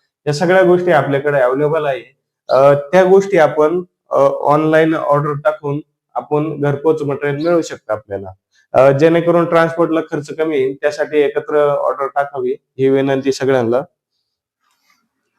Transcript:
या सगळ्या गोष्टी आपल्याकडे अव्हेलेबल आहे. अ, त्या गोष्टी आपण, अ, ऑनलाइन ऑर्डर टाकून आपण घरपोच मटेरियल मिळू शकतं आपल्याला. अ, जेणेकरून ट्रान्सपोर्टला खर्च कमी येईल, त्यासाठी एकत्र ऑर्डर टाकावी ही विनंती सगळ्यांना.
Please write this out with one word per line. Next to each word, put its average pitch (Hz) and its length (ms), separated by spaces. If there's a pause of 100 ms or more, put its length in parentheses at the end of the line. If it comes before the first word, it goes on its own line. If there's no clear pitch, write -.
(280)
या 147 60
सगळ्या 185 300
गोष्टी 175 280
आपल्याकडे 139 480
अव्हेलेबल 147 460
आहे. 127 300 (340)
अ, 139 240
त्या 180 300
गोष्टी 196 340
आपण, 151 460 (280)
अ, 135 140
ऑनलाइन 156 720
ऑर्डर 147 380
टाकून 147 460 (360)
आपण 147 460
घरपोच 143 400
मटेरियल 143 420
मिळू 170 180
शकतं 110 320
आपल्याला. 98 380 (420)
अ, 135 180
जेणेकरून 165 540
ट्रान्सपोर्टला 165 560
खर्च 151 360
कमी 160 200
येईल, 139 240
त्यासाठी 147 360
एकत्र 147 400 (100)
ऑर्डर 139 400
टाकावी 139 440 (280)
ही 135 100
विनंती 135 420
सगळ्यांना. 127 480 (1600)